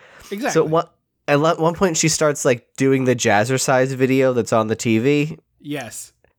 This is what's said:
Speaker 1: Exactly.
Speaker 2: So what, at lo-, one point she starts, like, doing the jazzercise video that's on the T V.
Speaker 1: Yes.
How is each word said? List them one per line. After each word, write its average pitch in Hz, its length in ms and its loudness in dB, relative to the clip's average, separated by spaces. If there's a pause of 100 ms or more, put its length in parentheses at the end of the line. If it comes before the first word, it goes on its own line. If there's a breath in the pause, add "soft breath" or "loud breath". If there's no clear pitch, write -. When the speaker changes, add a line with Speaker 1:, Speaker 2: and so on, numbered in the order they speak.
(320 loud breath)
Speaker 1:
Exactly. 220 200 -6
Speaker 2:
So 160 140 2
what, 156 280 -2 (360)
at 143 100 2
lo-, 160 160 2
one 160 200 0
point 180 200 0
she 160 140 0
starts, 151 340 0
like, 123 320 0
doing 135 300 0
the 127 100 2
jazzercise 127 800 0
video 131 380 2
that's 117 180 -2
on 110 160 2
the 110 80 -2
T 110 240 0
V. 147 380 0 (240)
Speaker 1:
Yes. 143 500 -12 (280)